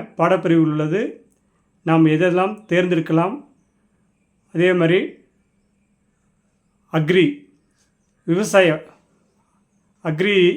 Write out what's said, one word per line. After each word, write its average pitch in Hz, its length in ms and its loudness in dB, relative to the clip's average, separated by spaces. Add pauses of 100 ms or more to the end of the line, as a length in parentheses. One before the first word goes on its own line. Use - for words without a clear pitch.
(160)
பாடப்பிரிவு 170 460 0
உள்ளது, 156 380 -2 (840)
நாம் 160 200 4
எதெல்லாம் 180 480 0 (120)
தேர்ந்தெடுக்கலாம், 175 720 -2 (1160)
அதே 180 180 0
மாதிரி 175 280 2 (1900)
அக்ரி, 160 320 2 (1000)
விவசாய, 185 420 2 (1400)
அக்ரி 180 300 -2 (220)